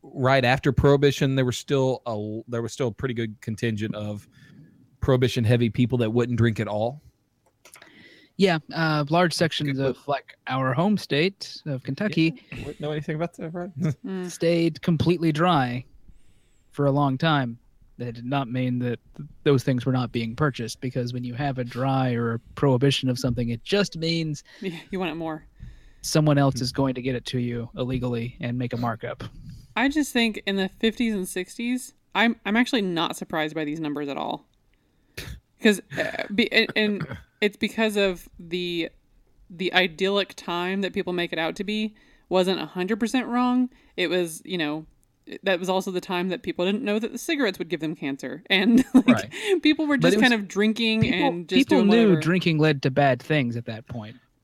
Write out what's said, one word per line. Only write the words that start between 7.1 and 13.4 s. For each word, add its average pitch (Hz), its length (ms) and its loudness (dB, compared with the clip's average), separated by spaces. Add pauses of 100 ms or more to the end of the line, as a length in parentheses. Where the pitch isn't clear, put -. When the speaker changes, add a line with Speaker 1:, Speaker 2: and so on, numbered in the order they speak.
Speaker 2:
Yeah, 180 200 4 (160)
uh, 156 360 2
large 170 240 4
sections 147 440 -2
Speaker 1:
Good. 135 80 0
Speaker 2:
of, 127 220 -4
like, - 280 -6 (120)
our 131 260 0
home 185 240 2
state - 680 -2
of 131 160 -6
Kentucky 160 500 0 (180)
Speaker 1:
Yeah. - 140 -10
Wouldn't 147 160 -12
know 151 100 -4
anything 151 240 -6
about 165 220 -4
that, 160 160 -10